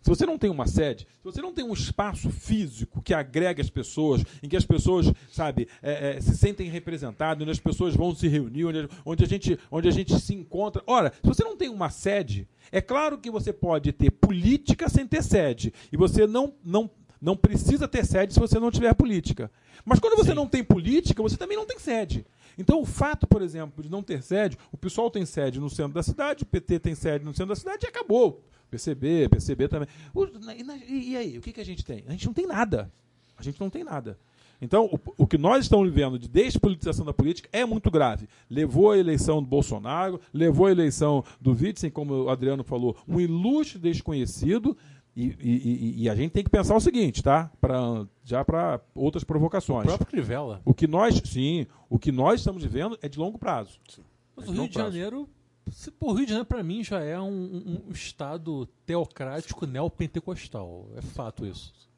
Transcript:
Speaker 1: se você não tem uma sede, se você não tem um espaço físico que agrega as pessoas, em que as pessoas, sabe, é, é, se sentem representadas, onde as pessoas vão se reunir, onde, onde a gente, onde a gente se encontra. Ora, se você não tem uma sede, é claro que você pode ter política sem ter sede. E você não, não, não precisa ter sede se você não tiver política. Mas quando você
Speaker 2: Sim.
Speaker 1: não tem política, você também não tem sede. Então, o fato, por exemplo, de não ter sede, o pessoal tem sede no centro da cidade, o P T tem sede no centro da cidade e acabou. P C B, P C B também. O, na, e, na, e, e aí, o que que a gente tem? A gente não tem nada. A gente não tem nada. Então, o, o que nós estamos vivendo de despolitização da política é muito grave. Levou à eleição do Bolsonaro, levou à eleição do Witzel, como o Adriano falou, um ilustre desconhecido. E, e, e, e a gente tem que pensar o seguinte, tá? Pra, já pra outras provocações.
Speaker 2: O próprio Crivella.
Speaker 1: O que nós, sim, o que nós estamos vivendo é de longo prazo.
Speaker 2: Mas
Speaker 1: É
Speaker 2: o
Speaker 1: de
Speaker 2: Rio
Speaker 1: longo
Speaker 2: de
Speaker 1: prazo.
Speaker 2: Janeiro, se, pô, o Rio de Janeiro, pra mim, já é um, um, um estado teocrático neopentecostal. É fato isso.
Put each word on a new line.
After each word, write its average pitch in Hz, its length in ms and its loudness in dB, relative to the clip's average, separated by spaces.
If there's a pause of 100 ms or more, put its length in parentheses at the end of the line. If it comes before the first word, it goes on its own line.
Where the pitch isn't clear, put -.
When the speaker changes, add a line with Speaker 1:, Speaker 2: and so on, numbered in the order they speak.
Speaker 1:
se - 80 4
você 311 160 4
não 320 100 -2
tem 208 140 0
uma 139 160 -2
sede, 143 400 0
se - 180 -20
você 185 160 -10
não 349 140 -10
tem 285 100 -6
um 226 80 -6
espaço - 560 -4
físico 135 720 -4
que - 140 0
agrega 151 480 0
as 131 80 -2
pessoas, 147 520 0 (200)
em 147 80 -10
que - 60 0
as - 100 2
pessoas, 180 440 4 (220)
sabe, 127 340 -2 (160)
é, 143 340 -4
é, 131 40 -10
se - 160 2
sentem 196 320 2
representadas, 156 720 -6
onde 151 100 -4
as 160 80 -4
pessoas 170 360 -2
vão 170 200 2
se 165 140 0
reunir, 143 380 0
onde, 156 220 -2 (140)
onde 160 220 2
a - 20 4
gente, 185 320 0 (120)
onde 170 180 2
a - 20 6
gente 175 300 2
se - 140 -4
encontra. 190 520 -6
Ora, 226 240 4 (120)
se - 40 2
você 262 160 4
não 440 140 -2
tem 277 140 -2
uma 185 180 -4
sede, 170 580 -2 (240)
é 190 120 0
claro 285 340 0
que 233 140 -10
você 214 200 -4
pode 160 420 0
ter - 180 6
política 208 800 4
sem 277 160 4
ter 311 160 2
sede. 139 500 2 (180)
E 151 60 -4
você 185 300 6
não, 262 260 0 (100)
não, 202 280 0 (280)
não 170 160 0
precisa - 540 4
ter 233 160 0
sede 190 300 2
se - 60 8
você 226 180 4
não 233 120 2
tiver 233 220 4
política. 180 580 2 (360)
Mas - 140 6
quando 440 160 4
você 427 140 6
Speaker 2:
Sim. 302 60 0
Speaker 1:
não 285 100 0
tem 254 160 0
política, 220 600 2
você 220 160 -2
também 392 180 -6
não 427 80 -4
tem 508 140 -10
sede. 214 480 -4 (320)
Então, 285 220 6
o - 40 -2
fato, - 420 -2
por 208 140 6
exemplo, 156 420 -8
de 151 80 -12
não 202 120 -6
ter 147 200 -6
sede, 185 360 -2 (120)
o - 60 -14
pessoal 226 340 -4
tem 202 140 -4
sede 135 340 -4
no 143 120 -6
centro 143 240 -6
da 170 80 -2
cidade, - 420 -4
o - 20 -8
P 180 140 -2
T 170 180 -2
tem 165 160 -4
sede 147 300 -4
no 151 80 -8
centro 185 160 -6
da 202 80 -4
cidade 403 300 -8
e - 20 -8
acabou. 440 560 2 (260)
P 120 80 -10
C 151 160 -4
B, 139 340 2
P - 120 6
C 139 140 -2
B 131 120 2
também. 147 220 -4 (260)
O, 196 120 2
na, 220 280 -16
e, 240 80 -14
na, 285 140 -12
e, 254 340 -6
e 262 60 -4
aí, 175 220 -6
o - 20 -12
que 226 120 -14
que 226 80 -14
a 202 40 -8
gente 180 200 -8
tem? 110 220 -10
A 135 60 -8
gente 185 140 -6
não 233 60 -2
tem 349 140 -2
nada. 190 460 -2 (440)
A - 60 -20
gente 143 180 -8
não 196 80 -4
tem 339 140 -10
nada. 139 340 -10 (460)
Então, 202 240 4
o, 160 120 -2 (260)
o - 20 6
que 160 100 2
nós 208 280 4
estamos 202 240 6
vivendo 139 280 2
de 120 120 -10
despolitização 170 760 2
da 147 80 -4
política 156 400 -2
é 240 120 0
muito 220 260 0
grave. 117 380 2 (200)
Levou 151 440 4
à 196 60 6
eleição 156 440 2
do 127 60 -6
Bolsonaro, 139 720 -2 (120)
levou 160 340 6
à 196 40 6
eleição 147 540 2 (160)
do 127 120 4
Witzel, 165 380 0
como 147 240 -6
o 131 160 0
Adriano 131 320 -2
falou, 123 340 -2 (100)
um 175 140 0
ilustre 190 600 0
desconhecido. 170 960 -2 (400)
E, 120 240 -4
e, 120 120 -2
e, 117 500 -2
e 117 60 0
a 107 80 0
gente 151 160 -2
tem 202 100 2
que - 80 0
pensar 202 240 0
o 220 60 2
seguinte, 233 420 -2
tá? 156 260 0 (120)
Pra, 120 440 -2 (200)
já 123 200 -4
pra 160 360 -2 (120)
outras 151 300 -4
provocações. 156 640 -2
Speaker 2:
O - 40 -6
próprio 190 200 -4
Crivella. 120 560 -6
Speaker 1:
O 131 100 6
que 160 140 2
nós, 196 360 2
sim, 139 440 -2 (200)
o 120 120 -2
que 147 100 0
nós 143 300 2
estamos 185 240 -6
vivendo 165 360 -4
é 147 80 -10
de 135 80 -12
longo 196 220 -6
prazo. 143 400 -6 (560)
Speaker 2:
Mas 240 120 -18
Speaker 1:
É - 20 -12
Speaker 2:
o - 20 -10
Speaker 1:
de - 0 -
Speaker 2:
Rio 175 60 -4
Speaker 1:
longo 233 120 -4
Speaker 2:
de 185 60 -12
Speaker 1:
prazo. 214 160 -4
Speaker 2:
Janeiro, 214 380 -8 (420)
se, - 220 -16
pô, 294 180 -4
o 190 40 0
Rio 269 100 2
de 220 60 -4
Janeiro, 220 160 -2
pra 233 180 -6
mim, 202 180 -6
já 196 160 -6
é 156 220 -6
um, 196 80 -6
um, 185 600 -8
um 190 40 -12
estado 151 760 -8 (160)
teocrático 160 840 -6
neopentecostal. 127 1300 -8
É 127 40 -14
fato 120 460 -10
isso. - 260 -14 (260)